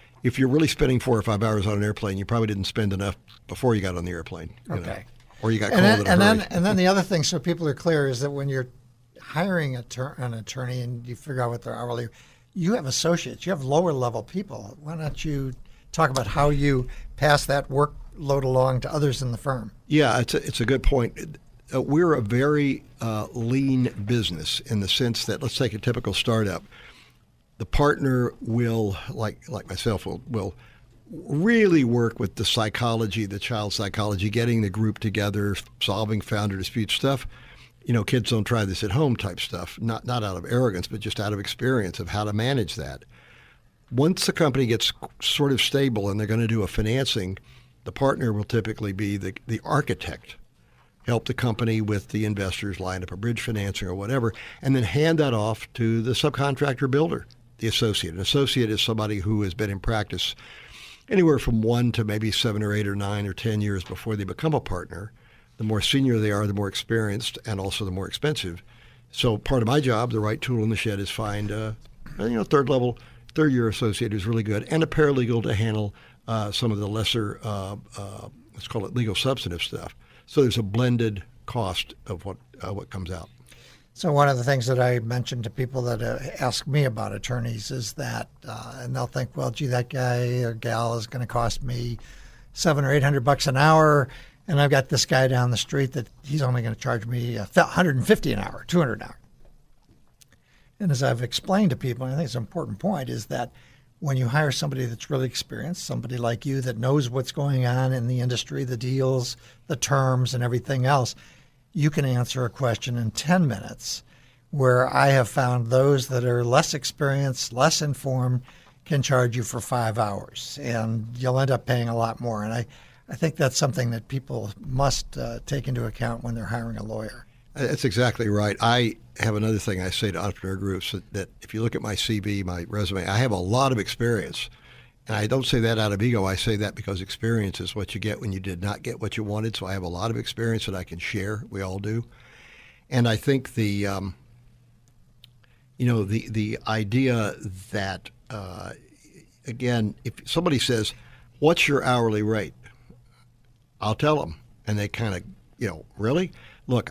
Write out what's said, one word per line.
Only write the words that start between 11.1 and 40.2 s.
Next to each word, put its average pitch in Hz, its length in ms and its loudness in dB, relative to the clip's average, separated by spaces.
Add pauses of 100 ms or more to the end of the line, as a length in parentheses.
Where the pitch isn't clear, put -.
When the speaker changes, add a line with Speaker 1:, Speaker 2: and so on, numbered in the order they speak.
Speaker 2:
figure 127 280 -4
out 117 80 0
what 120 120 -6
their 117 120 -8
hourly, 120 320 -4 (480)
you 180 180 0
have 196 120 -2
associates, 135 600 -2
you 175 60 0
have 156 120 -4
lower 156 280 2
level 120 320 0
people. 117 580 -10
Why 151 140 -10
don't 156 280 -6
you 139 280 -2 (400)
talk 160 180 4
about 131 180 -2
how 147 220 2
you 139 380 2 (300)
pass 147 300 4
that 139 220 0
workload 139 720 0
along 131 380 4
to - 120 -6
others 143 280 2
in 127 100 -2
the 117 60 -4
firm? 123 360 -4 (140)
Speaker 1:
Yeah, 139 320 6
it's 123 140 0
a, 147 40 2
it's - 240 -4
a 117 40 0
good 127 160 2
point. 131 560 0 (360)
Uh, 131 80 0
we're 156 320 4
a 131 80 2
very, 135 600 2 (160)
uh, 110 320 -4
lean 131 540 2 (200)
business 98 560 -2
in 107 200 -2
the 95 80 -2
sense 117 360 0
that, 107 160 -4
let's 127 140 -4
take 117 180 0
a 107 60 -8
typical 110 340 -2
startup. 107 500 0 (960)
The 110 60 -8
partner 131 760 2
will, 113 560 0 (120)
like, 113 380 -6
like 107 220 -10
myself, 101 360 -2
will, - 220 -6
will 101 260 -4 (560)
really 180 760 4
work 117 340 2
with 104 160 -2
the 113 80 -2
psychology, 113 840 0
the 101 140 -6
child 107 320 -4
psychology, 104 580 -2
getting 117 320 2
the 104 80 2
group 107 300 0
together, 101 560 0 (240)
solving 107 400 0
founder 104 380 -2
dispute 98 340 -4
stuff. 135 340 0 (600)
You - 80 2
know, 113 100 4
kids 123 280 0
don't 110 120 2
try 110 220 0
this 95 180 -4
at 104 80 -2
home 135 240 4
type 90 240 -4
stuff, - 420 -8
not, 113 240 -4
not 120 180 -2